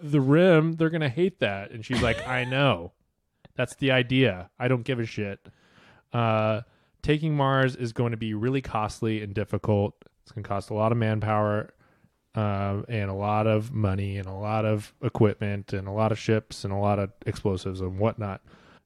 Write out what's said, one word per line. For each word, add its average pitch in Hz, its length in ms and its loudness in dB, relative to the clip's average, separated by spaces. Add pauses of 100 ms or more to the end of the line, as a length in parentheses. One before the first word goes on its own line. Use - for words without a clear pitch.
The 143 120 4
Rim? 160 540 6
They're 160 160 0
gonna 156 180 -2
hate 170 320 -2
that." 101 320 -4
And 110 120 -14
she's 123 180 -2
like, 113 240 0
"I 127 180 -2
know. 123 480 0 (640)
That's - 180 -4
the 135 160 0
idea. 123 580 2 (120)
I 123 80 -2
don't 123 160 0
give 127 160 -2
a 113 60 -2
shit." 101 420 -8 (640)
Uh, 110 480 2 (420)
taking 151 340 0
Mars 135 380 2
is 123 180 -6
going 120 200 -2
to 113 40 -4
be 110 160 -4
really 127 300 0
costly 110 580 -2
and 101 140 -8
difficult. 104 600 0 (280)
It's - 80 -20
gonna 104 160 -10
cost 98 240 -6
a - 40 -4
lot 110 180 2
of 120 60 2
manpower, 107 760 0 (600)
uh, 101 520 -2
and 104 220 -2
a 95 40 -4
lot 104 340 0
of 110 240 2
money 98 460 -2
and 95 100 -8
a 95 60 -10
lot 107 300 -2
of 107 380 -2
equipment 104 680 0
and 98 160 -6
a 98 40 -8
lot 107 200 0
of 104 60 -2
ships - 460 -2
and 101 80 -4
a 98 60 -4
lot 101 220 2
of 98 100 -4 (160)
explosives 95 540 -4
and 92 180 -6
whatnot. 104 420 -2 (460)